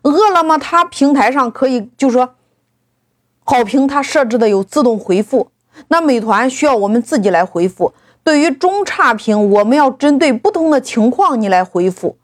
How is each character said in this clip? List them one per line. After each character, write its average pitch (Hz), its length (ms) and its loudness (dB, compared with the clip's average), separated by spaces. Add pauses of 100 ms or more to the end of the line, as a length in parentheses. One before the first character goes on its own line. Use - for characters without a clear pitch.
饿 339 260 2
了 339 160 0
么 320 140 0
它 339 260 0
平 285 300 0
台 240 180 0
上 254 180 -2
可 - 160 -4
以， 247 300 -4
就 269 140 0
是 - 20 -4
说， 254 220 0 (1080)
好 247 200 0
评 269 240 0
它 277 140 -2
设 269 240 -2
置 220 100 -2
的 220 140 2
有 196 120 0
自 285 200 -2
动 226 160 0
回 190 240 -2
复， 240 280 -2 (380)
那 330 140 0
美 262 180 0
团 226 300 0
需 294 160 -2
要 269 100 2
我 202 100 -2
们 220 140 0
自 285 180 -4
己 190 120 0
来 170 120 2
回 180 240 -2
复。 - 280 -4 (280)
对 302 180 2
于 330 100 2
中 370 340 -2
差 277 300 0
评， 208 360 -2
我 208 140 4
们 247 120 2
要 277 140 2
针 285 280 0
对 294 120 2
不 254 200 0
同 320 200 -2
的 285 80 2
情 233 320 0
况 302 300 0
你 208 80 -2
来 185 160 2
回 185 260 -2
复。 - 340 -8